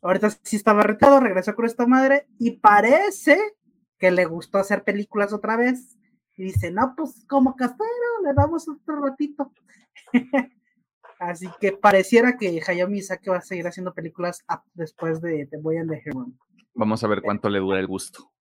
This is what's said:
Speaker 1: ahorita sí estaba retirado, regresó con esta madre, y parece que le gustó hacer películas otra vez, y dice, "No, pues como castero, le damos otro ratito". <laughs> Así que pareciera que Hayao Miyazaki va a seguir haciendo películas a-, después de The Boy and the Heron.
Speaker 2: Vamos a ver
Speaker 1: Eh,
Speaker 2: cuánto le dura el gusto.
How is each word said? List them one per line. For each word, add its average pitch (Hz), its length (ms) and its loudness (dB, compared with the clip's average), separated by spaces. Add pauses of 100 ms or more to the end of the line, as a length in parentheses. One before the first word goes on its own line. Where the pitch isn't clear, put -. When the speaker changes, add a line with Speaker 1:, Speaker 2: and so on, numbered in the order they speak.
Speaker 1:
ahorita 190 280 0 (140)
sí - 140 -4
estaba 208 260 4
retirado, 262 380 6
regresó 196 340 -2
con 233 100 -2
esta 233 220 -2
madre, 269 400 2 (100)
y 233 200 -2
parece 320 800 4 (600)
que 185 120 4
le 180 140 2
gustó 165 340 -6
hacer 202 240 -2
películas 202 500 -4
otra 214 240 -4
vez, 254 400 -2 (380)
y 190 80 -12
dice, 185 280 -4
"No, 240 240 -2
pues - 320 -10
como 262 280 2
castero, 262 340 -4 (340)
le 285 100 -2
damos 311 340 0
otro 302 280 -10 (100)
ratito". 285 460 -6 (440)
<laughs> - 580 -4 (640)
Así 175 300 -10 (100)
que 196 120 0
pareciera 208 680 4
que 175 300 -4
Hayao 180 200 -2
Miyazaki 190 440 -6
va 180 60 0
a 180 40 -6
seguir 175 260 -10
haciendo 180 280 -10
películas 175 520 -10
a-, - 160 -8 (120)
después 165 440 -6
de 160 280 -6
The 151 100 -16
Boy 160 200 -4
and 165 120 -6
the 151 160 -8
Heron. 127 320 -12 (380)
Speaker 2:
Vamos 110 280 -2
a 113 40 -2
ver 104 120 0
Speaker 1:
Eh, - 40 -12
Speaker 2:
cuánto 104 260 -2
le 101 80 -2
dura 95 220 -2
el 95 80 -4
gusto. - 540 -12